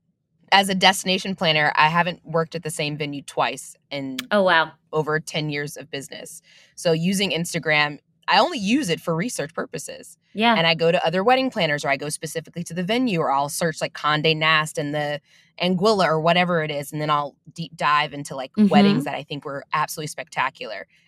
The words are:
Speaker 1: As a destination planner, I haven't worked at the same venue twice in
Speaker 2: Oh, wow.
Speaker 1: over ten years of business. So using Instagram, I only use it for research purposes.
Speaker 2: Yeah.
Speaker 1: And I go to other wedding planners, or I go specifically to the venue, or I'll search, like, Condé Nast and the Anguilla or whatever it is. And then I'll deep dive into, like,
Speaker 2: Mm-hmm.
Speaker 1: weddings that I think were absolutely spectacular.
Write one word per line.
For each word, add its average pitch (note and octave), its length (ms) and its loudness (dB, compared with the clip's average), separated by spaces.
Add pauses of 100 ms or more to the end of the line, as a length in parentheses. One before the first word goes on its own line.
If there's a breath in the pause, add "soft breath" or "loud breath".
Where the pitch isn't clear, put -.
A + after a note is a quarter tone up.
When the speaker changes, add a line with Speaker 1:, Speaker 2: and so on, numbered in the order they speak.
(520)
Speaker 1:
As G3 160 6
a F#3+ 60 0
destination F#3+ 600 2
planner, D3+ 420 2
I D3+ 120 6
haven't E3+ 360 0
worked E3 300 -2
at E3 80 -8
the D#3 80 -8
same D3+ 260 -4
venue C#3+ 260 -6
twice - 540 -4 (140)
in C3+ 260 -8 (140)
Speaker 2:
Oh, G3+ 120 2
wow. E3 300 4 (200)
Speaker 1:
over D#3 280 -2
ten D3+ 300 -6
years D3 260 -6
of C#3+ 140 -16
business. - 520 -14 (320 soft breath)
So E3+ 180 0
using F#3 380 0
Instagram, D3+ 680 0 (300)
I F3 120 6
only D4+ 180 2
use G#3+ 300 0
it E3 120 -2
for E3+ 140 -2
research E3 400 -4
purposes. - 640 -12 (160)
Speaker 2:
Yeah. A3+ 220 2
Speaker 1:
And E3 100 2
I E3 80 4
go E3 160 2
to E3+ 160 2
other F3+ 160 0
wedding B3+ 260 4
planners, D3+ 360 -2
or D3 60 -2
I C#3 60 0
go C#3+ 120 -6
specifically E3 560 -10
to E3+ 100 -12
the F3+ 80 -4
venue, G#3+ 380 0
or C3 100 0
I'll C#3 180 0
search, E3 320 -4
like, D#3 140 -6
Condé D3+ 420 0
Nast D#3 420 0
and D3 140 -4
the D3 280 -4 (420 soft breath)
Anguilla F#3 440 2
or D#3+ 140 2
whatever E3+ 440 2
it D3+ 80 -4
is. C#3+ 200 -8
And D3+ 80 -4
then D3+ 80 -2
I'll D3 280 -2 (180)
deep E3 220 -12
dive D3 360 2
into, C#3+ 220 -10
like, C3+ 200 -10
Speaker 2:
Mm-hmm. G#3+ 140 4
Speaker 1:
weddings G3+ 360 4
that C#3 100 -8
I C3+ 80 -8
think D3 220 -10
were C#3 280 -10
absolutely D3+ 360 -4
spectacular. B2+ 800 -8 (200)